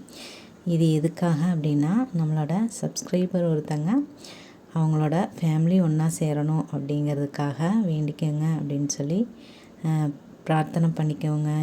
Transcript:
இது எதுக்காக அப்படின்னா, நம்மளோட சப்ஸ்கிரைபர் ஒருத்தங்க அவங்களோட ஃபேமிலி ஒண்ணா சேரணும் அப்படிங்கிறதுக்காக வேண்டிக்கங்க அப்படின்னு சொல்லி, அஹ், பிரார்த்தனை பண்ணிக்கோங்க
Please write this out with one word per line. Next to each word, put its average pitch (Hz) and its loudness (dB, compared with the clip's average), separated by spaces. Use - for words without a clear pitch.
இது 165 4
எதுக்காக 165 2
அப்படின்னா, 147 2
நம்மளோட 156 0
சப்ஸ்கிரைபர் 180 -2
ஒருத்தங்க 151 0
அவங்களோட 156 2
ஃபேமிலி 165 4
ஒண்ணா 160 2
சேரணும் 156 0
அப்படிங்கிறதுக்காக 143 -2
வேண்டிக்கங்க 151 -2
அப்படின்னு 143 -2
சொல்லி, 160 -2
அஹ், 156 0
பிரார்த்தனை 160 2
பண்ணிக்கோங்க 151 -2